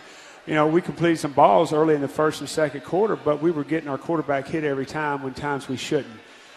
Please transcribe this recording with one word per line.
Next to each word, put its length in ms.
you 60
know, 140
we 140
completed 380
some 140
balls 400
early 220
in 60
the 60
first 320
and 100
second 360
quarter, 320
but 240
we 100
were 140
getting 240
our 80
quarterback 500
hit 160
every 220
time 360
when 120
times 340
we 80
shouldn't. 400